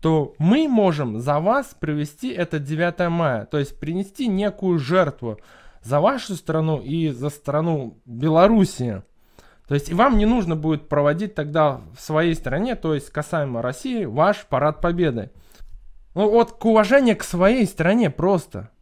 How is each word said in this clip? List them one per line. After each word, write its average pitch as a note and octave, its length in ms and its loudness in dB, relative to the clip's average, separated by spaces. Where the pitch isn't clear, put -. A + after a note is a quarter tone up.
то D#3 360 0
мы A#3+ 300 2
можем D3+ 540 0
за C#3+ 180 0
вас A#3 400 -2
провести D3+ 500 -6
это E3+ 300 -4
девятое E3 500 -2
мая, D3+ 360 -2
то - 120 -4
есть C#3 220 -4
принести F#3+ 480 -6
некую F#3+ 500 0
жертву C#3 640 0
за C#3 200 0
вашу A3 340 0
страну D#3 460 -2
и D#3 300 -4
за C3 180 -6
страну D3 760 -4
Белоруссии. D#3 960 2
То C#3 100 -4
есть C#3+ 140 -4
и E3 40 -4
вам A3+ 240 4
не G#3 80 4
нужно G3+ 320 0
будет D3+ 320 -2
проводить D3+ 460 0
тогда D3 440 0
в - 60 -20
своей D#3+ 340 0
стране, G3 400 -4
то D#3+ 180 -4
есть C#3 180 -6
касаемо C#3 500 -4
России, G#3 420 -6
ваш D#3 440 0
Парад D3+ 340 0
Победы. E3 500 -2
Ну G#3 140 2
вот A3+ 220 4
к - 140 -8
уважению A3 500 4
к - 80 -12
своей G3+ 420 2
стране F#3 440 0
просто. D#3+ 640 -2